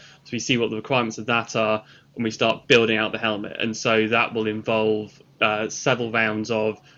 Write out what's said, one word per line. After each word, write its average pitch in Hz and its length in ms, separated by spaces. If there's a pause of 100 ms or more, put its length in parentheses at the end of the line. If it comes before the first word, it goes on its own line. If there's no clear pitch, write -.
(240)
So - 80
we 123 60
see 117 180
what 113 140
the 110 60
requirements 113 420
of 110 80
that 117 280
are, 110 300 (300)
and 117 100
we 110 60
start 110 360
building 113 300
out 107 160
the 107 60
helmet. 104 420
And 110 160
so 110 320
that 117 240
will 113 140
involve, 107 760 (200)
uh, 107 260
several 120 420
rounds 110 400
of 107 300 (180)